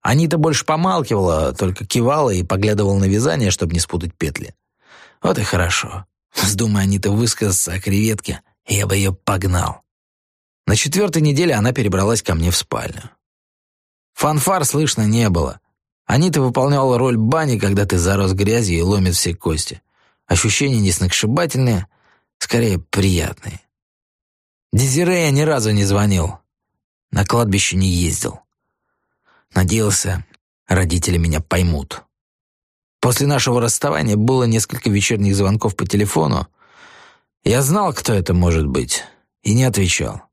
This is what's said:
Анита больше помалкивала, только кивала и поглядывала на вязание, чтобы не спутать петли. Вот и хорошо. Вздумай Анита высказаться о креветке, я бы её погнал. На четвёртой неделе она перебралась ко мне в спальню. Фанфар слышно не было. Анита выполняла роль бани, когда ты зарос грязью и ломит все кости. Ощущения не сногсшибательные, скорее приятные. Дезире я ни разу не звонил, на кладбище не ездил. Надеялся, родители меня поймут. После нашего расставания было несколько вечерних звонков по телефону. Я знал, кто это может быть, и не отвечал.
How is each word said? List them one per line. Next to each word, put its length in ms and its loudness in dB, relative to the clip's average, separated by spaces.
Анита 320 2
больше 300 0
помалкивала, 880 0
только 320 -4
кивала 420 0
и 140 0
поглядывала 560 0
на 80 2
вязание, 440 2
чтобы 220 -4
не 80 -2
спутать 340 -6
петли. 400 -8
Вот 160 0
и 40 -2
хорошо. 640 -2
Вздумай 480 0
Анита 280 0
высказаться 640 0
о 80 -6
креветке, 640 -2
я 200 -2
бы 100 -2
её 180 0
погнал. 680 -2
На 100 2
четвёртой 460 0
неделе 320 2
она 180 0
перебралась 500 0
ко 120 -2
мне 160 0
в 60 -2
спальню. 540 -8
Фанфар 540 0
слышно 400 0
не 240 2
было. 300 -2
Анита 380 2
выполняла 560 2
роль 180 2
бани, 420 0
когда 280 0
ты 100 -2
зарос 380 0
грязью 440 0
и 40 0
ломит 320 2
все 200 -2
кости. 460 -6
Ощущения 540 0
не 120 2
сногсшибательные, 920 0
скорее 400 0
приятные. 840 -2
Дезире 520 2
я 60 2
ни 120 4
разу 280 0
не 140 2
звонил, 540 0
на 140 0
кладбище 520 0
не 120 2
ездил. 520 -2
Надеялся, 720 -2
родители 500 0
меня 240 0
поймут. 600 -2
После 260 0
нашего 340 0
расставания 560 0
было 280 2
несколько 460 0
вечерних 460 2
звонков 400 0
по 100 -4
телефону. 600 0
Я 180 2
знал, 300 0
кто 220 -2
это 200 0
может 320 2
быть, 380 -4
и 120 0
не 100 4
отвечал. 580 -2